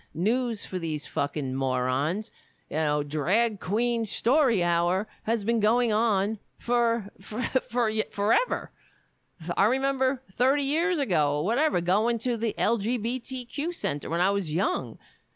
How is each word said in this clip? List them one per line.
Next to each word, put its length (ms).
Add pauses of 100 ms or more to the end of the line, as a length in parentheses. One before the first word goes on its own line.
(140)
news 520
for 120
these 280
fucking 480
morons. 760 (380)
You 80
know, 260
drag 580
queen 440
story 580
hour 460 (140)
has 200
been 160
going 340
on 460 (200)
for, 560
<laughs> 60
for, 220
for 440
y-, 240
forever. 600 (840)
I 80
remember 680
thirty 320
years 380
ago 380
or 60
whatever, 360
going 400
to 160
the 200
L 220
G 180
B 220
T 260
Q 280
center 360
when 120
I 100
was 240
young 440 (380)